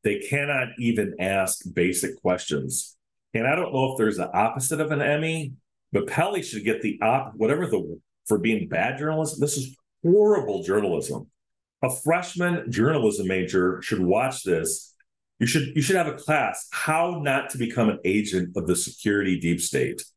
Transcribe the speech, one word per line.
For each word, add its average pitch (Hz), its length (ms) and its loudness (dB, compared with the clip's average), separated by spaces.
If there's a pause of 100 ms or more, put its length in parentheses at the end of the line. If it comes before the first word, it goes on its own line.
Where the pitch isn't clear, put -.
They 208 140 0
cannot 143 520 -2 (100)
even 117 400 0
ask 95 420 0 (120)
basic - 500 0
questions. 73 760 -2 (380)
And 117 100 0
I 143 100 2
don't 175 160 -4
know 131 200 0
if - 80 -6
there's 107 180 2
the 87 180 -4
opposite 127 460 0
of 151 100 0
an 143 100 0
Emmy, 151 520 -2 (380)
but - 160 0
Pelley 185 340 0
should 104 220 -8
get 110 180 0
the 104 220 -4
op-, 117 320 2
whatever 139 320 0
the, - 320 -2 (260)
for 104 140 2
being 101 280 0
bad 120 300 -2
journalism. 156 420 -2
This 143 180 0
is 131 180 -6 (280)
horrible 208 600 4
journalism. 85 680 -2 (540)
A 131 80 2 (120)
freshman 175 680 0
journalism 110 560 2
major 92 560 2
should 98 160 -2
watch 98 420 2
this. - 540 -2 (420)
You 123 80 2
should, 131 300 0
you 151 80 4
should 190 120 2
have 170 120 2
a 135 60 -4
class, 139 580 -2
how 165 520 0
not 139 280 0
to 131 80 -8
become 113 300 2
an 95 140 -2
agent 92 520 0
of 87 120 -4
the 90 80 4
security 98 640 0
deep 85 200 0
state - 440 -2 (140)